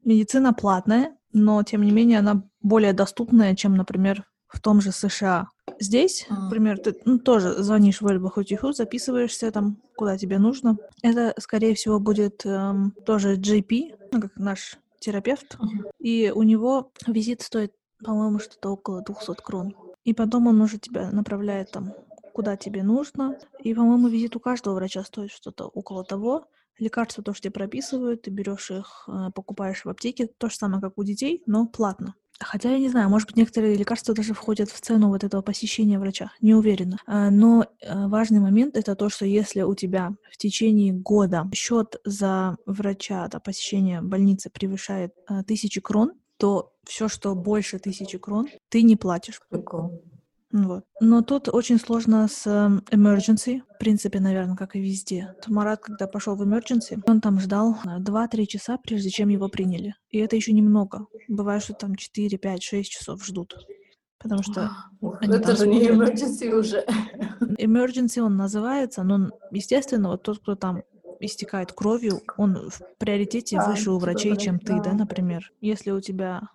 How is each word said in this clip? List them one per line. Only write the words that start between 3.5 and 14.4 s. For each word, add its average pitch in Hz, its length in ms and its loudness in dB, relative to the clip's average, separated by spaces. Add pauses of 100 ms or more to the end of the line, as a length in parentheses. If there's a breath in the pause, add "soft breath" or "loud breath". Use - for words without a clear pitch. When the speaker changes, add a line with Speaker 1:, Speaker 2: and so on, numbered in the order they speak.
Speaker 1:
чем, 196 200 2
например, 190 500 0 (240)
в - 120 -10
том 208 200 6
же 196 120 -2
С - 160 -4
Ш - 180 -4
А. 185 220 0 (320)
Здесь, 240 480 2
Speaker 2:
Мгм. 196 160 -6
Speaker 1:
например, 208 340 0
ты, 196 160 -2 (100)
ну, 247 140 4
тоже 208 440 2
звонишь 202 400 4
в 208 40 0
Эльбу 190 220 0
Хутиху, 202 440 -4
записываешься 240 760 -4
там, 208 280 -2 (180)
куда 196 220 -2
тебе 190 200 -2
нужно. 226 380 4 (260)
Это, 233 360 2
скорее 220 360 0
всего, 214 260 0
будет, 208 440 0
эм, 196 480 -2 (140)
тоже 202 300 2
Джей 202 260 2
Пи, 262 320 -4 (180)
ну, 240 80 0
как 196 160 -8
наш 196 400 -8 (240)